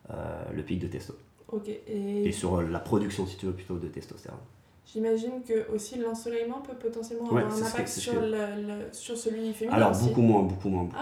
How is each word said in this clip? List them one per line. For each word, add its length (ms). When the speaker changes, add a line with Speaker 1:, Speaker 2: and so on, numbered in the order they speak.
Speaker 1:
euh, 40
le 120
pic 160
de 80
testo. 260
Speaker 2:
Ok, 220
et 580
Speaker 1:
Et 60
sur, 240
euh, 120
la 120
production, 440
si 120
tu 100
veux, 60
plutôt 260
de 80
testostérone. 540
Speaker 2:
J'imagine 600
que 260
aussi 260
l'ensoleillement 600
peut 140
potentiellement 580
Speaker 1:
Ouais, 100
Speaker 2:
avoir 120
un 20
Speaker 1:
c'est 80
ce 60
que, 60
Speaker 2:
impact 120
Speaker 1:
c'est 120
ce 100
Speaker 2:
sur 100
Speaker 1:
que 60
Speaker 2:
le, 400
le, 260
sur 240
celui 380
féminin 220
Speaker 1:
Alors, 160
Speaker 2:
aussi. 160
Speaker 1:
beaucoup 140
moins, 200
beaucoup 260
moins, 140
beaucoup 200